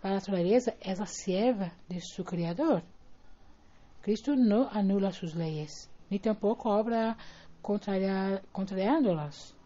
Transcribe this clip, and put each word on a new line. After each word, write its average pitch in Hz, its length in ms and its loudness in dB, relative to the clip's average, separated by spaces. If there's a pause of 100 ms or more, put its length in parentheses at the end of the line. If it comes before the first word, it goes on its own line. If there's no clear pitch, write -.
A 196 60 -2
natureza 196 720 2
é 190 100 -6
a 190 140 -4
serva 196 640 0 (180)
de 175 120 -4
seu - 220 -8
Criador. 175 600 0 (1200)
Cristo 220 320 0
não 240 340 6
anula 196 420 2
suas 170 220 -8
leis, 156 560 -6 (200)
nem 196 100 -2
tampouco 214 500 0
obra 226 480 2 (440)
contraria-, 190 840 0 (100)
contrariando-las. 190 1000 0 (100)